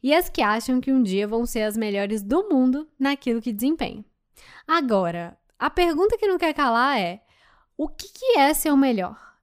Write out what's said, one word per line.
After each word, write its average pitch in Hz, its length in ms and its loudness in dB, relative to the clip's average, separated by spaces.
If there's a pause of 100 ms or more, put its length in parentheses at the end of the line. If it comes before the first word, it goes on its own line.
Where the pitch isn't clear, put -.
e 269 120 2
as 349 140 2
que - 140 -4
acham 226 360 0
que 269 140 -2
um 262 100 4
dia 196 240 0
vão 226 200 -2
ser 226 160 -4
as 214 160 -4
melhores 202 440 -4
do 302 280 0
mundo 262 360 2 (120)
naquilo 262 420 -2
que 226 140 -6
desempenham. 247 500 -4 (640)
Agora, 190 680 0 (240)
a 277 120 -2
pergunta 359 480 2
que 427 100 0
não 359 80 2
quer 320 160 0
calar 262 480 2
é, 180 220 -6 (520)
o 311 140 -4
que - 240 -14
que 494 260 2
é 285 140 4
ser 311 180 0
o 285 60 4
melhor? 233 420 0 (240)